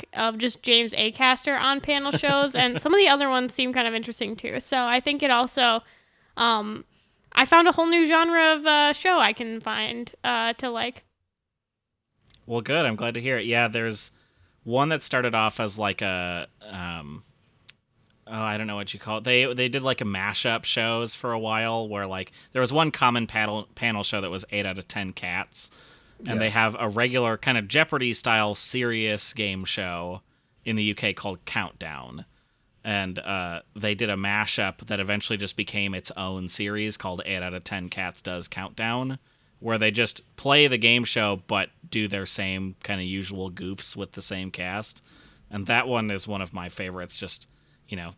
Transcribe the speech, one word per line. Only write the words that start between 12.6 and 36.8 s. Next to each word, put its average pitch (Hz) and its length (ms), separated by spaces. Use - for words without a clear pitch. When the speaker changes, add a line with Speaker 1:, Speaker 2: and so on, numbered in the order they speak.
Speaker 2:
good. 147 240
I'm 110 100
glad 117 200
to 120 60
hear 127 160
it. 107 80
Yeah, 117 220
there's 113 440
one 131 260
that 160 140
started 123 320
off 110 240
as, 104 180
like, 101 240
a, 90 460
um, 85 640
oh, 113 160
I 107 160
don't 110 100
know 104 100
what 101 160
you 101 60
call 110 180
it. 113 80
They, 127 280
they 127 140
did, 131 160
like, 131 160
a 123 60
mashup 104 580
shows 117 500
for 123 200
a 113 60
while 110 500
where, 101 180
like, 92 240
there 127 80
was 120 100
one 151 200
common 120 360
panel, 107 480
panel 107 280
show 101 180
that 92 80
was 95 220
eight 101 140
out 95 120
of 92 100
ten 98 240
cats. - 600
And - 80
Speaker 3:
Yeah. 113 100
Speaker 2:
they 110 120
have 113 300
a 113 100
regular 117 480
kind 131 200
of 104 100
Jeopardy-style 117 880
serious 110 800
game 98 320
show 90 560
in 113 100
the 107 100
U 104 100
K 101 180
called 92 320
Countdown. 73 800
And, 98 360
uh, 90 420
they 104 180
did 107 160
a 98 60
mashup 101 720
that 104 120
eventually 104 380
just 98 180
became 101 380
its 92 240
own 92 300
series 104 500